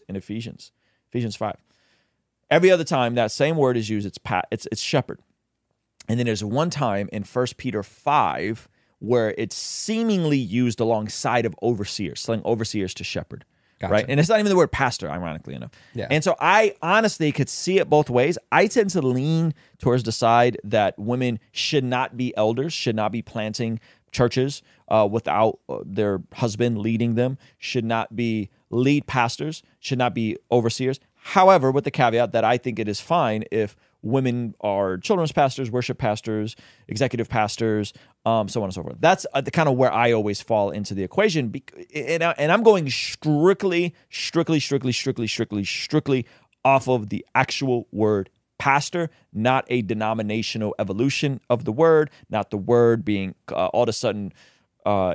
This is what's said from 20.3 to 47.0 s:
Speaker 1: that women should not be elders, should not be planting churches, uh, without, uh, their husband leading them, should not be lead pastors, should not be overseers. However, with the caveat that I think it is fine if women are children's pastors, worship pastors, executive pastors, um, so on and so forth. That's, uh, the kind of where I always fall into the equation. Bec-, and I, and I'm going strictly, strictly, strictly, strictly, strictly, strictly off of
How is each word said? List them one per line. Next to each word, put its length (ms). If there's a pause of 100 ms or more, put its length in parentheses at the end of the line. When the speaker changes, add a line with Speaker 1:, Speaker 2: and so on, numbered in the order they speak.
Speaker 1:
that 340
women 420 (120)
should 320
not 340
be 180
elders, 380
should 220
not 160
be 100
planting 580 (320)
churches, 520 (240)
uh, 240
without, 480 (100)
uh, 160
their 360 (120)
husband 460
leading 360
them, 220 (220)
should 260
not 300
be 340 (220)
lead 340
pastors, 560 (180)
should 200
not 160
be 220 (120)
overseers. 500 (140)
However, 580
with 120
the 80
caveat 400
that 140
I 120
think 220
it 80
is 140
fine 500
if 240 (260)
women 600
are 360
children's 360
pastors, 360
worship 280
pastors, 580 (320)
executive 400
pastors, 640 (340)
um, 220
so 140
on 40
and 80
so 80
forth. 200
That's, 320
uh, 80
the 100
kind 160
of 80
where 160
I 220
always 280
fall 280
into 240
the 100
equation. 460
Bec-, 240 (200)
and 300
I, 140
and 140
I'm 120
going 260
strictly, 1040 (160)
strictly, 520
strictly, 320
strictly, 340
strictly, 380
strictly 600 (380)
off 240
of 220